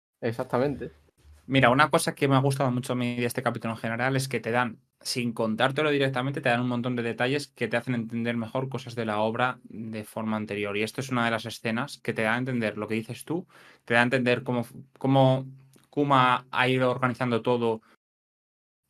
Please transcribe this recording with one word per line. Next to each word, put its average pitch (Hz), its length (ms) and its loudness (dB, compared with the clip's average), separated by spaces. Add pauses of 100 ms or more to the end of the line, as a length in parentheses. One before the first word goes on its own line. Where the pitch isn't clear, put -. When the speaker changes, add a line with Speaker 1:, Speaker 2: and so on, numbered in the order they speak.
(200)
Speaker 1:
Exactamente. 127 720 -2 (540)
Speaker 2:
Mira, 127 240 4
una 143 200 4
cosa 165 240 2
que 143 140 2
me 135 80 6
ha 131 40 6
gustado 135 300 2
mucho 123 240 -2
a - 20 -2
mí 123 200 -2
de 120 100 -2
este 117 160 -4
capítulo 117 320 -2
en 110 40 -12
general 123 380 -2
es 131 120 -2
que 117 120 -2
te 120 100 -6
dan, 120 280 0 (220)
sin 120 340 -4
contártelo 131 560 0
directamente, 135 500 0
te 131 80 0
dan 120 140 4
un 127 60 -2
montón 123 280 -2
de 120 60 -2
detalles 123 460 -2
que 113 200 -4
te 117 80 0
hacen 123 180 -2
entender 117 420 -4
mejor 131 340 -4
cosas 117 240 -10
de 117 100 -4
la 107 160 -2
obra 117 440 0
de 110 400 -10
forma 110 340 -4
anterior. 104 380 -4
Y 104 80 0
esto 110 180 -6
es 135 80 -6
una 120 160 2
de 117 60 0
las 110 120 -2
escenas 117 540 -6
que 113 160 -6
te 113 80 -2
da 110 120 2
a 120 40 0
entender 117 400 -4
lo 104 100 -6
que 110 60 -4
dices 113 320 -6
tú, 170 200 -6 (380)
te - 100 -4
da 120 60 6
a 120 40 6
entender 123 400 2
cómo, 123 200 -2 (340)
cómo 135 460 4 (460)
Kuma 131 600 4
ha 127 180 2
ido 127 220 2
organizando 123 520 0
todo 117 400 0 (1080)